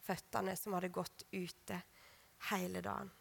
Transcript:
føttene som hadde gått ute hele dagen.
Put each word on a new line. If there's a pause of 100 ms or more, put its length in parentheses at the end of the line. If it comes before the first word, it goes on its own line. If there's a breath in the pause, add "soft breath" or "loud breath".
føttene
som
hadde
gått
ute (640 loud breath)
hele
dagen. (100)